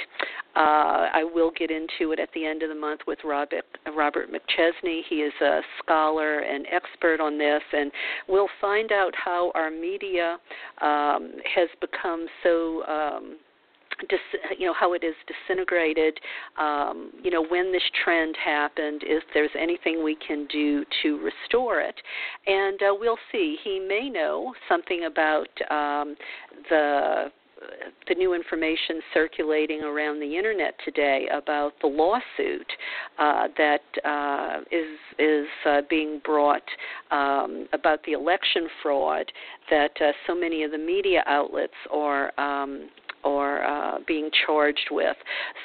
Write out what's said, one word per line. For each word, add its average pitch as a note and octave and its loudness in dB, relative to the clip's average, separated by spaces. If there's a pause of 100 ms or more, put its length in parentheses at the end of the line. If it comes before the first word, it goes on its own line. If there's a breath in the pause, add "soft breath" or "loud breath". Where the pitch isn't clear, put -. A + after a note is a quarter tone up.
(540 loud breath)
Uh, D#3+ 6
I D#3+ 4
will E3 2
get E3 -4
into D#3+ -2
it D#3+ -2
at D#3+ -4
the D#3+ -4
end D#3 -4
of D#3+ -2
the D#3 -6
month D3+ -6
with D#3 -6
Robert, D3 -2 (320)
Robert D3 0
McChesney. E3 0
He D3+ 0
is D3 -2
a D3+ 4 (180)
scholar D#3 2
and C#3 -4
expert E3 0
on D3+ 0
this, D3 2
and D3 0 (380 loud breath)
we'll G3 4 (100)
find G#3 0
out G3 2
how F3 0
our D#3+ 0
media, F3 -2 (440 loud breath)
um, D3 2
has E3+ 2 (100)
become E3 -6 (160)
so, E3 2
um, D3+ -4 (720)
dis-, F#3+ 2 (380)
you F3+ -4
know, E3+ 2
how F3+ 4
it E3+ 0
is D#3+ -2 (100)
disintegrated, D#3+ 2 (380 loud breath)
um, D3 -2 (100)
you F3+ 0
know, E3 2
when F3+ 0
this F3 2 (200)
trend D#3+ 2
happened, D3+ -2
if D#3 2 (100)
there's D3+ 2
anything E3 0
we D#3 0
can D3 -6
do D3 0 (180)
to D3+ 0
restore A3 0
it. - -4 (500 loud breath)
And, G3 2
uh, G3 4
we'll A3+ 0 (120)
see. D#3+ 0
He G3 -2
may G3+ -2
know D#3 -2 (140)
something F3 0
about, D#3 2 (240)
um, D3 -2 (520 loud breath)
the, D3 2 (760)
the F3 2
new F#3 2
information D#3+ -2 (100)
circulating D#3 2
around D3+ -2
the D3 -4
internet G3 0 (100)
today C#3+ 2
about D3 0
the D#3+ 2
lawsuit, D3 0 (540 loud breath)
uh, D3+ 4
that, D3 2 (200)
uh, C#3+ -2 (100)
is, D#3 -2 (220)
is, D3 4 (200)
uh, C#3+ 6
being D3+ 0
brought, D3 4 (480 loud breath)
um, C#3 0
about D3+ 2
the D#3 -2
election E3 0 (140)
fraud D#3 0 (380 loud breath)
that, D3 4 (100)
uh, D3 6 (140)
so F3+ -2
many E3 0
of D3+ -2
the D#3 -4
media F3 2
outlets D3 0 (160)
are, C#3+ 0
um, C#3+ -4 (340)
are, C#3+ 0
uh, - -2
being D#3 -2 (160)
charged D3+ 2
with. D3+ 2 (500 loud breath)